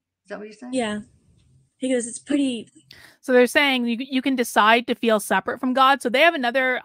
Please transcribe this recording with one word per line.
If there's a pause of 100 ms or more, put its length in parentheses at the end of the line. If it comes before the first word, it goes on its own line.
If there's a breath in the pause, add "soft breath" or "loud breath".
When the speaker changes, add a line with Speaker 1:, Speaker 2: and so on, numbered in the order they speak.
(240)
Speaker 1:
Is
that
what
you're
saying?
Speaker 2:
Yeah. (760)
He
goes,
"It's
pretty" (500 loud breath)
Speaker 3:
So
they're
saying
you,
you
can
decide
to
feel
separate
from
God.
So
they
have
another,